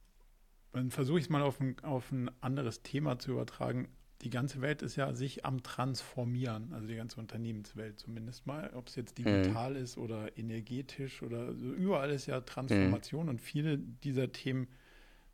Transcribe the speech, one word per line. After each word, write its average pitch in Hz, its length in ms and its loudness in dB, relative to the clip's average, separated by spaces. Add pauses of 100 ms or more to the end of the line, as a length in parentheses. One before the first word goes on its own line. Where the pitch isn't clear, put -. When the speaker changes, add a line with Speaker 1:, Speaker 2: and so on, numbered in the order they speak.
(720)
Speaker 1:
dann 127 200 0
versuche 147 280 4
ich's - 100 0
mal 147 120 6
auf 139 180 4
ein, 131 240 0
auf 131 280 -2
ein 123 180 0 (120)
anderes 127 420 -2
Thema 135 360 0
zu 131 120 -4
übertragen. 123 580 0 (320)
Die 120 100 -6
ganze 127 300 0
Welt 147 200 0
ist 147 140 -4
ja 135 180 2
sich 131 320 -4
am 131 160 0
Transformieren, 123 1120 -2
also 107 140 -6
die 113 80 -4
ganze 113 240 -6
Unternehmenswelt 110 800 -6
zumindest 113 480 -10
mal, 147 260 -4
ob's 123 220 -10
jetzt 120 240 -6
Speaker 2:
Mhm. 120 60 2
Speaker 1:
digital 107 500 6
ist 127 220 -6
oder 110 400 -4
energetisch 117 840 -6
oder 117 340 -4
so, 123 160 -4
überall 170 380 4
ist 139 160 0
ja 131 160 0
Transformation 135 840 4
Speaker 2:
Mhm. 156 40 2
Speaker 1:
und 117 120 -2
viele 147 360 2
dieser 127 540 0
Themen 131 360 0 (680)